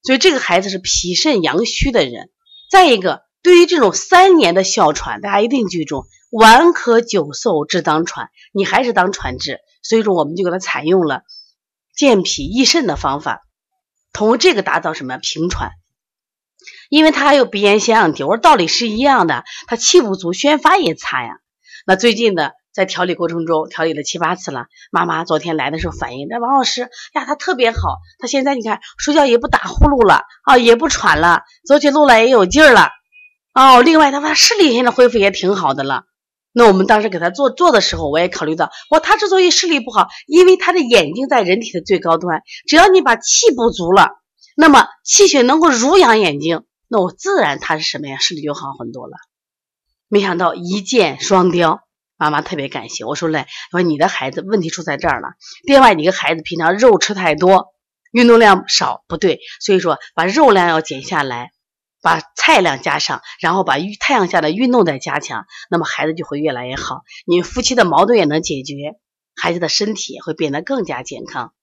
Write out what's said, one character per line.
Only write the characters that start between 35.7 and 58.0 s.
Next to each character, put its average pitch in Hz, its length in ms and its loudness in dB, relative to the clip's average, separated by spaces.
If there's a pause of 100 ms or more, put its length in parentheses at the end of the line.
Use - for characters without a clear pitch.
的 135 80 -6
了。 135 220 -6 (460)
那 240 160 4
我 196 60 6
们 190 140 0
当 214 160 2
时 220 60 -4
给 180 100 -8
他 170 100 -2
做， 277 220 -2
做 349 200 2
的 214 100 2
时 - 140 -4
候， 160 140 -6
我 151 100 -2
也 180 100 0
考 - 160 -8
虑 156 100 -4
到， 175 160 -4 (180)
我， 311 100 4
他 415 160 2
之 415 140 -4
所 381 120 2
以 359 100 4
视 - 160 0
力 302 120 0
不 240 120 -10
好， 202 160 0 (180)
因 349 220 6
为 370 100 6
他 359 160 -2
的 359 60 0
眼 208 340 2
睛 254 140 -6
在 240 160 0
人 190 180 0
体 220 100 -14
的 170 100 -8
最 180 180 0
高 165 180 0
端， 165 240 -6 (260)
只 294 80 0
要 349 120 6
你 370 140 4
把 247 140 0
气 - 400 0
补 233 140 0
足 175 240 -2
了， 190 160 4 (480)
那 311 120 6
么 262 180 6 (160)
气 392 240 2
血 277 160 2
能 285 160 2
够 330 100 4
濡 262 280 2
养 240 220 4
眼 151 200 -2
睛， 160 260 -6 (240)
那 226 100 -2
我 180 120 -2
自 381 280 -4
然 147 200 -2
他 156 180 -4
是 156 60 -10
什 - 160 -8
么 147 80 -12
呀？ 135 120 -14
视 - 140 -4
力 147 80 -12
就 147 140 -8
好 139 180 -12
很 117 180 -14
多 123 140 -16
了。 - 80 -20 (920)
没 202 120 2
想 190 180 -2
到 170 160 0
一 180 280 -6
箭 190 380 -2
双 185 300 2
雕， 165 300 0 (360)
妈 156 140 -2
妈 147 120 -2
特 170 140 -12
别 135 140 -8
感 110 200 -12
谢。 - 140 -14
我 131 120 -6
说 170 120 -6
嘞， 156 200 -4 (260)
我 175 60 -2
说 - 20 0
你 160 160 -2
的 160 100 2
孩 135 220 -6
子 - 180 -10
问 208 140 -2
题 160 80 -6
出 165 140 -12
在 147 140 -6
这 160 120 -4
儿 123 100 -4
了。 73 100 -12 (340)
另 277 180 4
外， 220 140 6
你 156 100 -4
个 185 60 2
孩 165 240 -6
子 160 80 -12
平 165 160 -10
常 170 180 -2
肉 220 220 4
吃 208 160 -4
太 180 200 -2
多， 180 380 2 (380)